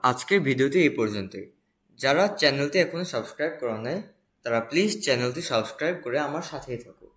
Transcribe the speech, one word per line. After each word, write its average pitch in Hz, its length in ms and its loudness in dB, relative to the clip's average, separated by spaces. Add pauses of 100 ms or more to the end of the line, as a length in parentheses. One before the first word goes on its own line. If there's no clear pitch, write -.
(100)
আজকের 196 360 2
ভিডিওটি 135 400 4
এই - 120 4
পর্যন্তই। 101 480 -2 (540)
যারা 143 240 4 (160)
চ্যানেলটি 143 380 2
এখনো 170 340 0
সাবস্ক্রাইব 143 480 -4
করা 113 160 -2 (100)
নাই, 165 120 -2 (460)
তারা 117 140 0 (100)
please 190 220 2 (140)
চ্যানেলটি 123 460 0
সাবস্ক্রাইব 143 540 -2
করে 123 120 -2 (100)
আমার 156 240 -6
সাথেই 131 340 -8
থাকো। - 220 -20 (100)